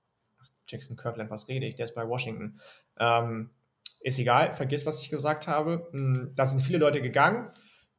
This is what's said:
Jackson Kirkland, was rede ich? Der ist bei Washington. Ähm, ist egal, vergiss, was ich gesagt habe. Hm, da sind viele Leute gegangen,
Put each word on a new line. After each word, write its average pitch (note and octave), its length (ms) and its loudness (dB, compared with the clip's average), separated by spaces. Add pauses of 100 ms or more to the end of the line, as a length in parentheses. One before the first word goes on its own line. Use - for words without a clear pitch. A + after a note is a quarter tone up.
(680)
Jackson - 260 -10
Kirkland, A2+ 360 -8
was A2 160 -10
rede C3 180 -6
ich? A2 100 -8
Der A#2 100 -6
ist - 100 -10
bei A2+ 120 -6
Washington. A#2 540 -6 (380)
Ähm, A#2 500 2 (520)
ist C3+ 180 -2
egal, B2 340 4
vergiss, C#3 320 -4
was D3+ 160 -2
ich - 80 -2
gesagt D3+ 380 -2
habe. E3 440 -2
Hm, C3 440 -2
da C3+ 100 4
sind C3+ 160 4
viele F3+ 160 2
Leute D3 240 4
gegangen, D3 480 4 (480)